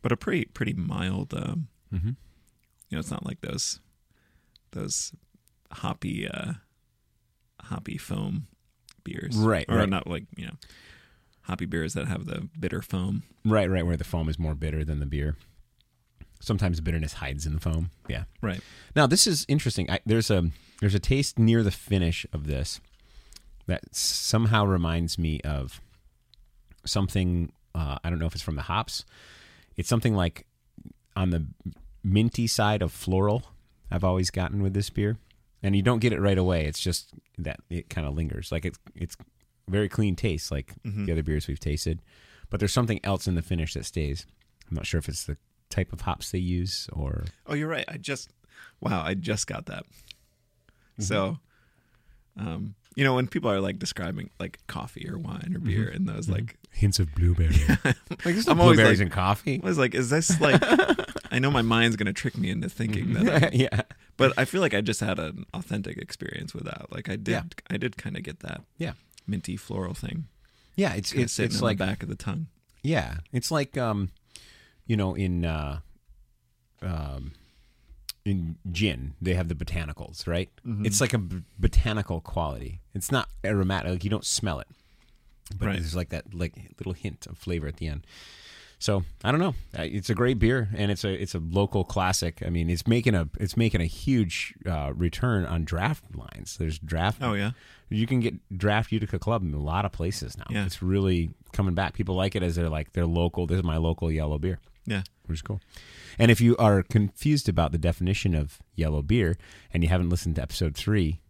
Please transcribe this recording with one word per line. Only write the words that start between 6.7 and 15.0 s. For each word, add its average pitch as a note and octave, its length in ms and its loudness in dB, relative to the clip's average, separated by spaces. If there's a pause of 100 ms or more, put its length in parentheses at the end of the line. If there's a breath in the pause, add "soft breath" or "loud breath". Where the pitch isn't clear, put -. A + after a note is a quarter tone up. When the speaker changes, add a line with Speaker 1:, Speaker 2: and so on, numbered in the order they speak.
Speaker 1:
hoppy - 340 -10
foam G2 520 -6 (560)
beers. - 320 -6
Speaker 2:
Right, G#2+ 320 4
Speaker 1:
Or A2+ 100 4
Speaker 2:
right. G2+ 100 4
Speaker 1:
not F#2+ 200 -2
like, E2 160 -6 (120)
you - 100 -10
know, - 80 -12 (880 loud breath)
hoppy F2+ 220 -6
beers E2 300 -2
that D2 140 -2
have - 180 -4
the - 220 -6 (100)
bitter - 240 -4
foam. G2 400 -2 (220)
Speaker 2:
Right, G#2 260 4
right, F2 160 2
where E2+ 100 2
the - 80 -4
foam D#2+ 240 -2
is D#2 100 -2
more D#2 180 -2
bitter D#2 280 -2
than D2+ 140 -2
the C#2+ 80 -2